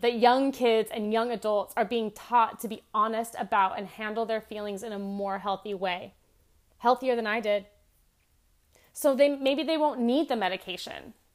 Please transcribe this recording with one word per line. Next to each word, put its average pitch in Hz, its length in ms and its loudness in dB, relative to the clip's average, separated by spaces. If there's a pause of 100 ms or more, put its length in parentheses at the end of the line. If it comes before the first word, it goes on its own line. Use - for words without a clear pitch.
that 240 180 2
young 262 320 6
kids 226 400 2
and 214 220 -2
young 233 180 0
adults 214 460 -2
are 214 80 2
being 220 260 -2
taught 226 480 0
to 233 80 -6
be 214 160 -10 (100)
honest 220 460 0
about 196 380 2
and 202 100 -8
handle 220 380 -6
their 220 160 -2
feelings 208 420 -10
in 220 80 -10
a 202 80 -8
more 196 400 -6
healthy 196 340 -4
way. 180 400 -6 (640)
Healthier 254 360 2
than 226 120 -2
I 214 120 -2
did. 208 280 0 (1200)
So 277 240 2
they, 285 140 6
maybe 277 340 0
they 320 140 0
won't 294 240 0
need 262 260 2
the 269 80 -2
medication. 190 800 -6 (220)